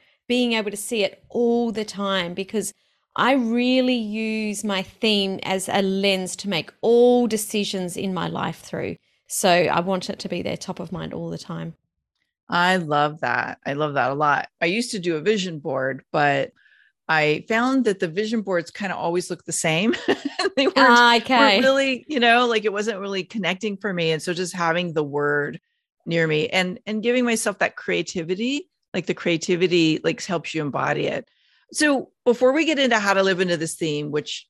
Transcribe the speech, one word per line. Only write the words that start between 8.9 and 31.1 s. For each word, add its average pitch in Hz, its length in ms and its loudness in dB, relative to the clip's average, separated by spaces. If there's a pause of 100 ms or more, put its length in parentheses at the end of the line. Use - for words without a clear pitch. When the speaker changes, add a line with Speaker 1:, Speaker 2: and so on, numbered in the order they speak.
Speaker 1:
So - 240 0
I 170 300 4
want 180 280 -4
it - 120 -10
to 190 80 -10
be 180 120 -6
there 175 160 -6
top - 220 -10
of - 140 -12
mind 160 200 -10
all 165 160 -10
the 165 100 -10
time. 165 360 -12 (760)
Speaker 2:
I 180 280 2
love 151 440 0
that. 120 460 -2
I 143 60 -2
love 147 220 -2
that 127 180 2
a - 20 -4
lot. 143 340 0 (120)
I 170 60 2
used 226 260 -2
to 208 80 -6
do 170 160 -2
a 151 40 -6
vision 185 380 0
board, 135 540 -4
but 143 400 2 (560)
I 156 400 2
found 247 380 2
that 190 140 2
the 180 80 -2
vision 214 340 -2
boards 180 280 -2
kinda 196 240 -6
always 170 360 -4
look 170 140 -10
the 165 80 -8
same. 170 480 0
<laughs> - 60 -14 (500)
They 269 100 2
weren't, - 120 0
Speaker 1:
Ah, 240 380 8
okay. 240 220 2
Speaker 2:
weren't 220 260 6
really, 269 440 2
you 294 120 -2
know, 240 260 6
like, 220 180 0
it 208 80 0
wasn't 202 280 -4
really 196 240 -4
connecting 190 520 -4
for 196 160 -4
me. 165 200 0
And 156 100 -2
so 180 100 -4
just 175 220 -6
having 170 380 0
the 151 120 0
word 147 560 -2 (460)
near 165 200 0
me 151 220 0
and, 180 380 -2
and 214 160 -4
giving 247 220 2
myself 226 340 -2
that - 180 -2
creativity, 185 920 -4 (260)
like, 175 120 -4
the 180 80 -2
creativity, 170 920 2
like, 165 200 -2
helps 170 300 -6
you 156 80 -2
embody 139 440 -2
it. - 220 -6 (420)